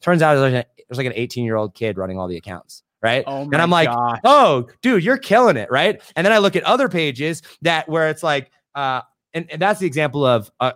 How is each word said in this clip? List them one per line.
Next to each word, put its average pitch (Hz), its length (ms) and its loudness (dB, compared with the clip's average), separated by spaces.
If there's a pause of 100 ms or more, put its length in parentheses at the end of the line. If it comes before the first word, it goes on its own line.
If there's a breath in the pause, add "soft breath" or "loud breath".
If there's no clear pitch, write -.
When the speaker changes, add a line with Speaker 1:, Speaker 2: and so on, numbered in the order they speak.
Speaker 1:
Turns 175 220 2
out 156 140 4
there's, 135 160 2
like, 123 140 -2
a, - 220 -20
there's, 123 100 -12
like, 131 80 -4
an 120 100 -6
eighteen-year-old 113 580 -4
kid 107 240 -6
running 92 200 -6
all 92 100 -6
the 87 80 -8
accounts, - 460 -16 (200)
right? 120 240 -2
Speaker 2:
Oh 139 160 -8
Speaker 1:
And 143 140 -4
I'm 170 140 2
Speaker 2:
my 165 140 4
Speaker 1:
like, 135 40 0
Speaker 2:
gosh. 120 360 -2
Speaker 1:
"Oh, 196 440 4 (140)
dude, 233 200 2
you're 247 160 0
killing 220 380 2
it," 104 140 -6
right? 156 300 0 (140 loud breath)
And 165 100 -2
then 208 80 4
I 214 60 4
look 196 180 2
at 170 80 -2
other 247 240 0
pages 156 540 -4 (200 loud breath)
that, 160 260 0
where 160 220 0
it's - 120 -8
like, 147 280 -2 (260)
uh, 135 240 -4 (340)
and, 160 160 -8
and 156 120 -8
that's 202 180 0
the 190 60 -4
example 143 400 -2
of, 117 240 0 (100)
uh, 123 160 -2